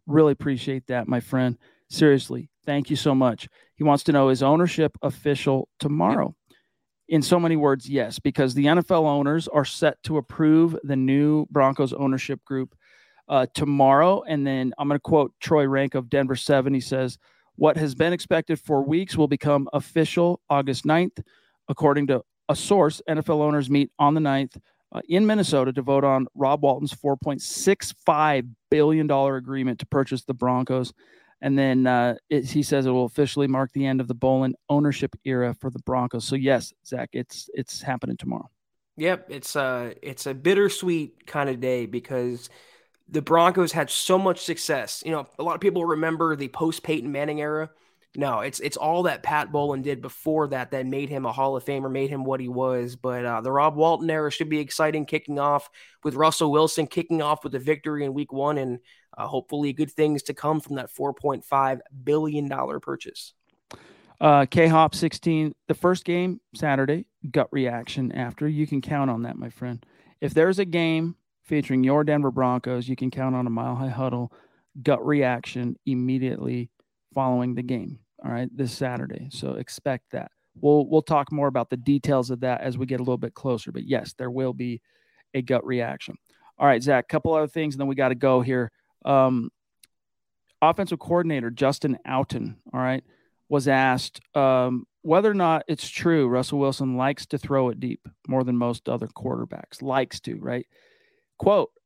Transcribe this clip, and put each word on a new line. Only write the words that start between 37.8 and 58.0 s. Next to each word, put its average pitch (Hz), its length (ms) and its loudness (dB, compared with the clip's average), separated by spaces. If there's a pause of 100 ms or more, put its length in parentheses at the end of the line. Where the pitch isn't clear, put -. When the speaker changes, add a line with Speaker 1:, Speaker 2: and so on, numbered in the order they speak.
Speaker 1:
happening - 340 -6
tomorrow. 62 320 -10 (480)
Speaker 2:
Yep, 180 320 -2
it's 143 260 -12
a, 127 460 -4
it's - 240 -14
a 139 80 -6
bittersweet 175 920 0
kind 143 240 -2
of 123 100 -6
day 127 240 -2
because 123 640 -6 (640)
the 151 100 -2
Broncos 170 520 4
had 151 180 -2
so - 260 2
much 190 260 0
success. 143 640 -6
You 160 80 -4
know, 143 140 -6 (120)
a 175 40 -6
lot 165 120 -2
of - 60 -8
people 180 240 0
remember 160 500 0
the 139 140 -8
post 160 340 -4
Peyton 147 300 -4
Manning 147 300 -4
era. 156 260 -4 (480)
No, 131 240 -2
it's, 131 200 -8
it's 143 180 -6
all 170 240 0
that 156 220 -2
Pat 151 280 -2
Bowlen 143 300 -4
did 135 180 -6
before 151 480 -4
that 127 220 -6
that 131 160 -6
made 139 240 -6
him 135 160 -6
a 113 60 -4
Hall 135 240 0
of 127 80 -8
Famer, 135 260 -4
made 135 180 -2
him 139 160 -6
what 131 160 -4
he 123 80 -8
was. 123 480 -4
But, 123 300 -6
uh, 117 160 -2
the 131 100 -2
Rob 147 240 4
Walton 160 320 2
era 156 220 0
should 156 180 -6
be 151 120 -2
exciting, 151 440 -2
kicking 147 340 -6
off 143 300 0 (360)
with 147 100 -4
Russell 156 380 2
Wilson, 156 340 2
kicking 165 340 -2
off 151 240 -2
with 143 100 -8
a 131 40 -4
victory 147 460 -2